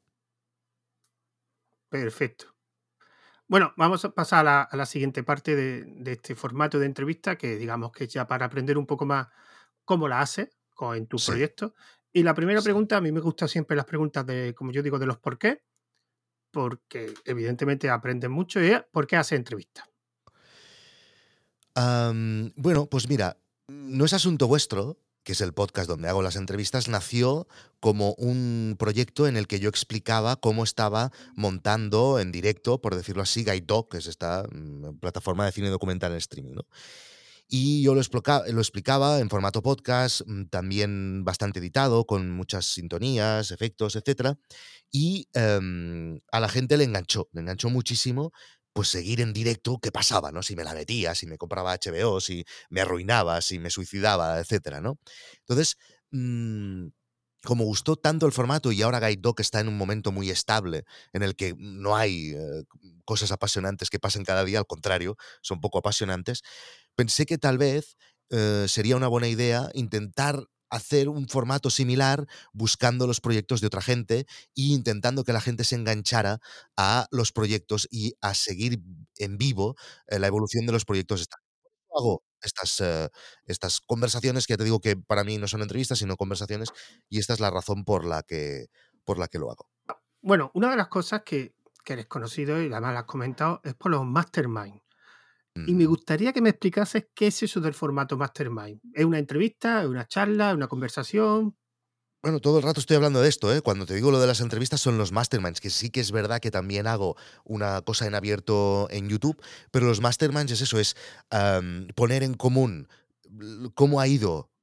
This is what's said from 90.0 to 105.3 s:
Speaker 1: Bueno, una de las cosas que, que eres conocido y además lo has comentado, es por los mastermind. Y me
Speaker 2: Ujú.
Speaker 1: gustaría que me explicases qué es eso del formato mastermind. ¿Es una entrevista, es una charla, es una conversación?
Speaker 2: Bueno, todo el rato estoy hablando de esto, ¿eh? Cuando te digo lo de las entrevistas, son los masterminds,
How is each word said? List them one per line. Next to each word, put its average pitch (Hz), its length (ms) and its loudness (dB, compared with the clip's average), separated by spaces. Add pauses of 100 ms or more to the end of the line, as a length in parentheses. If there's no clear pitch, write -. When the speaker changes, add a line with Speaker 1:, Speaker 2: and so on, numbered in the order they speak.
Speaker 1:
Bueno, 180 320 4
una 233 160 4
de 262 60 0
las 196 100 0
cosas 202 360 -2
que, 135 300 -6 (320)
que - 80 -8
eres 117 140 -10
conocido 143 520 -4
y 160 120 -4
además 117 220 -4
lo 120 60 -4
has 117 60 -8
comentado, 139 580 -2
es 135 120 -8
por - 160 0
los 139 120 2
mastermind. 123 800 -2 (840)
Y 175 80 4
me 180 80 6
Speaker 2:
Ujú. 156 140 6
Speaker 1:
gustaría 202 360 0
que 247 80 2
me 226 80 6
explicases 202 640 0
qué 208 140 2
es 202 160 0
eso 190 180 -2
del 156 140 0
formato 139 420 -2
mastermind. 117 640 -6 (100)
¿Es 151 140 4
una 165 140 4
entrevista, 208 640 0
es 151 40 0
una 127 200 -4
charla, 208 420 2
es 185 60 2
una 139 120 0
conversación? 208 880 0 (680)
Speaker 2:
Bueno, 151 160 0
todo 147 180 6
el 147 60 4
rato 151 160 2
estoy 147 160 4
hablando 143 260 6
de 143 80 8
esto, 107 240 4
¿eh? 151 80 2
Cuando 98 240 2
te 92 80 -4
digo 113 160 4
lo 135 100 8
de 127 60 8
las 123 160 4
entrevistas, 120 400 -2
son 120 160 4
los 101 140 0
masterminds, 98 500 0